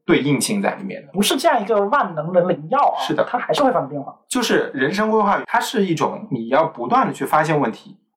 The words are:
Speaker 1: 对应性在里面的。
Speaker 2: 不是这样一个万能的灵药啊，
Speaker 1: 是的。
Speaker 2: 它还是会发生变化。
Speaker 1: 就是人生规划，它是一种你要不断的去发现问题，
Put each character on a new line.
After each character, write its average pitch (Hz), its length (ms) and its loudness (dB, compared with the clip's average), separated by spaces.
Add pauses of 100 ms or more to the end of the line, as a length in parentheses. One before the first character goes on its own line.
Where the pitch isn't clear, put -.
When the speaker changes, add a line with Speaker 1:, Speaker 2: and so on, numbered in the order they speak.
Speaker 1:
对 156 140 4
应 131 220 0
性 104 200 -2
在 104 140 0
里 - 80 -14
面 95 220 -10
的。 - 80 -20
Speaker 2:
不 185 80 -2
是 285 160 2
这 330 100 2
样 269 140 4
一 202 40 -6
个 208 200 2
万 214 300 0
能 156 180 -6
的 180 120 6
灵 160 240 -2
药 262 100 2
啊， - 200 2
Speaker 1:
是 - 140 -4
的。 - 160 0
Speaker 2:
它 - 80 -4
还 - 160 -2
是 294 100 2
会 254 80 4
发 175 80 2
生 143 80 -6
变 143 140 -8
化。 - 120 -12 (140)
Speaker 1:
就 - 140 -2
是 - 320 0
人 135 180 0
生 214 180 0
规 220 120 2
划， 196 240 2
它 - 140 0
是 226 260 0
一 180 80 0
种 104 380 -2
你 117 160 -6
要 143 180 4
不 - 220 -6
断 240 200 4
的 139 60 -4
去 139 120 -6
发 156 180 2
现 151 140 2
问 123 140 0
题， - 240 -16 (220)